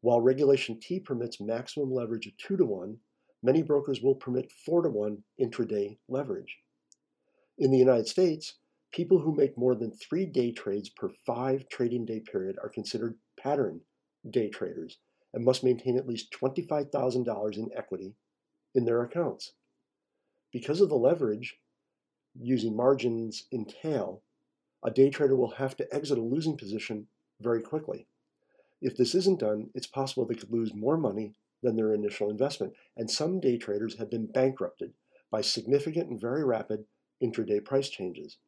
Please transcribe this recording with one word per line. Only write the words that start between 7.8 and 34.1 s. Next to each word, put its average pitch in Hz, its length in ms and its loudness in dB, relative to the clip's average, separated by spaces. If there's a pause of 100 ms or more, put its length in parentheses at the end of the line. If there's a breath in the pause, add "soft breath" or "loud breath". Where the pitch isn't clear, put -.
States, 170 480 0 (380)
people 180 260 4
who 156 160 2
make 139 240 2
more 123 160 4
than 113 160 -6
three 180 360 -4
day 127 260 0
trades 101 360 -6
per - 200 -8
five 131 600 -4
trading 117 380 -2
day 113 140 -6
period 95 420 -6
are 107 60 -8
considered 113 480 -6 (220)
pattern 123 420 -2 (500)
day 107 180 0
traders 85 500 -8 (360)
and 117 100 -4
must 127 200 2
maintain 123 340 2
at 135 80 -4
least 117 240 -6
twenty-five 143 600 -2
thousand 127 340 0
dollars 107 340 -4
in 113 180 -6
equity 95 380 -10 (640)
in 123 80 2
their 120 180 2
accounts. 123 520 -4 (1000)
Because 143 280 -2
of 196 80 6
the 151 60 0
leverage 123 640 2 (840)
using 113 360 0
margins 120 760 2
entail, 110 680 -4 (640)
a 113 60 0
day 135 200 8
trader 139 240 4
will 127 160 4
have 135 280 -4
to - 160 -6
exit 143 240 0
a 113 40 -2
losing 147 340 0
position 107 520 -8 (320)
very 117 200 2
quickly. 151 460 -8 (720)
If - 160 -2
this 123 200 4
isn't 185 240 4
done, 107 340 -2
it's 123 140 -8
possible 131 380 -2
they 113 100 -2
could 107 160 -10
lose 113 220 -2
more 113 220 0
money 110 380 -2 (280)
than 117 140 2
their 110 180 2
initial 104 340 -2
investment, 107 440 -2 (240 soft breath)
and - 120 -4
some 175 300 -2
day 135 180 2
traders 107 400 -4
have 110 140 -8